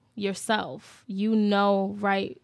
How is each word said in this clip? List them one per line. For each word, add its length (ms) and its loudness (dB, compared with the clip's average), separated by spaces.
yourself. 920 -6
You 300 0
know 640 2
right 440 0